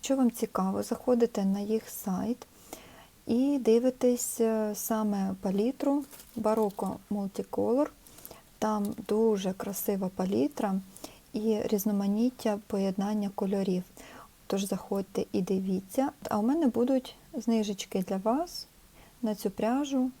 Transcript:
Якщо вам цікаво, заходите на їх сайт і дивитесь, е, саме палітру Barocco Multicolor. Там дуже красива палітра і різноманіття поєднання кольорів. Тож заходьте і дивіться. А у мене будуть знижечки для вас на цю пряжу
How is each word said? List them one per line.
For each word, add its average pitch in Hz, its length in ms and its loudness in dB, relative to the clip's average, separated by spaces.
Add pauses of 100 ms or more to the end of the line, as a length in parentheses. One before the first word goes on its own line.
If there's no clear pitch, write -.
Якщо 269 120 2
вам 247 140 4
цікаво, 202 520 -2
заходите 233 600 2
на 196 140 2
їх 220 300 -2
сайт 196 580 -4 (800)
і 269 320 2
дивитесь, 240 800 4
е, 220 340 2
саме 202 680 0
палітру 269 640 0 (340)
Barocco 214 580 0 (160)
Multicolor. 208 760 0 (720)
Там 208 360 0 (120)
дуже 208 460 2
красива 190 600 -2
палітра 196 680 0 (520)
і 214 300 0
різноманіття 208 1040 0
поєднання 196 680 -2
кольорів. 190 480 0 (640)
Тож 196 160 -2
заходьте 196 680 -4
і 202 100 0
дивіться. 190 680 0 (180)
А 214 100 0
у 208 40 0
мене 285 240 2
будуть 254 480 0 (180)
знижечки 214 720 -2
для 190 100 -2
вас 247 500 -2 (540)
на 214 140 0
цю 202 160 -2
пряжу 254 680 0